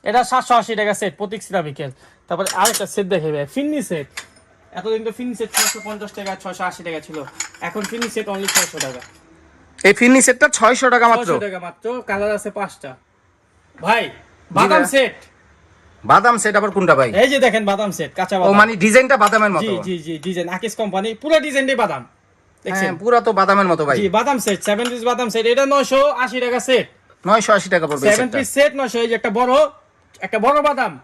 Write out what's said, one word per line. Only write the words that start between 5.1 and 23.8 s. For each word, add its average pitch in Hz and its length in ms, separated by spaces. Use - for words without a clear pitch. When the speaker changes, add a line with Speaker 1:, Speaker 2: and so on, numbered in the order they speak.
Speaker 1:
ফিন্নি 247 180
সেট 214 200
ছয়শো - 320
পঞ্চাশ 208 300
টাকা, 196 140
ছয়শো 185 200
আশি 180 240
টাকা 160 200
ছিল। 156 100
এখন 208 220
ফিন্নি 233 260
সেট 214 180
only 196 220
ছয়শো 165 300
টাকা। 123 160
Speaker 2:
এই 202 60
ফিন্নি 247 280
সেটটা 262 260
ছয়শো 247 320
টাকা 240 180
মাত্র? 233 180
Speaker 1:
ছয়শো 175 220
টাকা 185 120
মাত্র। 175 260
কালার 202 280
আছে 208 200
পাঁচটা। 185 340
ভাই, 208 220
Speaker 2:
জি 135 80
Speaker 1:
বাদাম 202 180
Speaker 2:
ভাইয়া। 311 160
Speaker 1:
সেট। 262 300
Speaker 2:
বাদাম 202 340
সেট 208 180
আবার 202 160
কোনটা 185 280
ভাই? 127 100
Speaker 1:
এই 269 80
যে 277 140
দেখেন 220 200
বাদাম 196 320
সেট, - 180
কাঁচা 185 220
Speaker 2:
ও, - 20
Speaker 1:
বাদাম। 196 180
Speaker 2:
মানে 214 180
ডিজাইনটা 247 480
বাদামের 208 320
মতো? 190 200
Speaker 1:
জি, - 0
জি, 175 200
জি, 165 80
ডিজাইন, 175 240
আকিজ 190 260
কোম্পানি, 202 340
পুরো 311 180
ডিজাইনটাই 269 440
বাদাম। 139 200
দেখছেন? 190 180
Speaker 2:
হ্যাঁ, 180 180
পুরা 233 200
তো 233 180
বাদামের 196 320
মতো 160 140